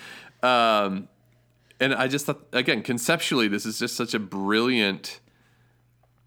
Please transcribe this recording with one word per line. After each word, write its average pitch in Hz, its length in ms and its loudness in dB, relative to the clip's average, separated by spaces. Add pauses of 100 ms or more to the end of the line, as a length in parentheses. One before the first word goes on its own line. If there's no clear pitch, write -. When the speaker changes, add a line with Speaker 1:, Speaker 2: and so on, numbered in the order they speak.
(420)
Speaker 1:
Yeah. 117 420 4
Speaker 2:
Um, 95 240 -4 (720)
and 135 120 2
I 127 160 0
just 143 160 -2
thought, - 300 -6
again, 127 280 0
conceptually, 131 640 0
this 104 200 -2
is 110 120 -8
just 117 160 -4
such 117 200 -4
a 113 40 0
brilliant, 101 1000 0 (1080)